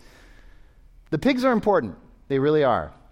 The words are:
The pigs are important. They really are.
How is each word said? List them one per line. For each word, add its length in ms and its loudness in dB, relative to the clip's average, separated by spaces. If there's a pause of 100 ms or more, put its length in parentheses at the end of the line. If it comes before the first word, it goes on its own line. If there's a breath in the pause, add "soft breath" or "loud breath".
(1080 soft breath)
The 80 -4
pigs 260 0
are 80 2
important. 440 0 (320)
They 100 -2
really 260 2
are. 300 -2 (180)